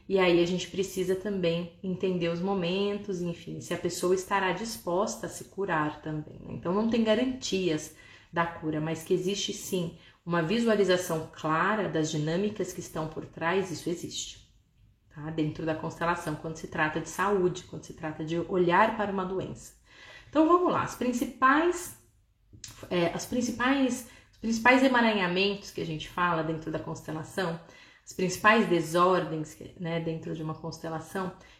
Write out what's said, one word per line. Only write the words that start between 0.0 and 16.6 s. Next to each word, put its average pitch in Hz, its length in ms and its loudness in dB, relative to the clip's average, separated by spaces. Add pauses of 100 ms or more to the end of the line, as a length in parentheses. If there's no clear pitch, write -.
E 190 100 2
aí 175 240 6
a 170 40 4
gente 175 240 -2
precisa 185 440 -2
também 175 680 -2
entender 180 460 0
os 170 120 -2
momentos, 196 800 -2
enfim, 165 400 -6
se - 140 -6
a 165 40 -6
pessoa 180 360 0
estará 190 380 0
disposta 196 760 -2
a - 20 -6
se - 160 -12
curar 160 560 -2
também, 156 400 -8
né? - 140 -12
Então 170 180 -4
não 220 160 2
tem 226 160 4
garantias 208 880 0 (380)
da 165 140 0
cura, 156 340 -4
mas 160 220 -4
que - 100 0
existe 185 400 0
sim - 460 -4 (260)
uma 170 180 0
visualização 185 960 2
clara 170 520 0
das 156 200 0
dinâmicas 175 640 -2
que - 80 -10
estão 156 280 -6
por - 180 -10
trás, 185 440 -2
isso - 200 -4
existe, - 600 -8 (640)
tá? 151 140 -10
Dentro 160 380 -2
da 160 80 0
constelação, 165 640 -4
quando 160 200 -8
se - 120 -12